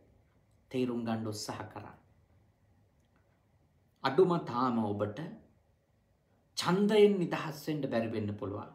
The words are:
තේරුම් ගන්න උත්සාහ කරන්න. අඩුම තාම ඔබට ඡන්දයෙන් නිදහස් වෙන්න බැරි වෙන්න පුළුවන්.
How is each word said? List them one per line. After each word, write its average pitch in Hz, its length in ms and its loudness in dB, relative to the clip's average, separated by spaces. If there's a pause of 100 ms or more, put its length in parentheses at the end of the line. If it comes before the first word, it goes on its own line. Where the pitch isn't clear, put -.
(720)
තේරුම් 123 320 -2
ගන්න 113 240 -4
උත්සාහ - 380 -8
කරන්න. - 360 -16 (2000)
අඩුම 170 280 4 (100)
තාම 123 380 0
ඔබට 104 380 -2 (1400)
ඡන්දයෙන් 208 600 6
නිදහස් 160 460 -2
වෙන්න 151 220 -4
බැරි 113 240 0
වෙන්න 104 240 -4
පුළුවන්. 101 420 -8